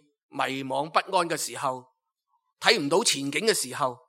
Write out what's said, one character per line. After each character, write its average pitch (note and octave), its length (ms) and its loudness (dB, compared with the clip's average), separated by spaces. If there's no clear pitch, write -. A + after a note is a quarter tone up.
迷 C3+ 360 -4
惘 C#3 260 -4
不 F#3+ 260 0
安 F3 120 2
嘅 D#3+ 80 -2
時 A#2 220 -6
候， C3 280 -4
睇 G#3+ 220 4
唔 C#3+ 80 -2
到 F#3 160 4
前 C#3 260 0
景 D#3 160 -2
嘅 G#3+ 60 4
時 B2 220 -2
候 B2 240 -2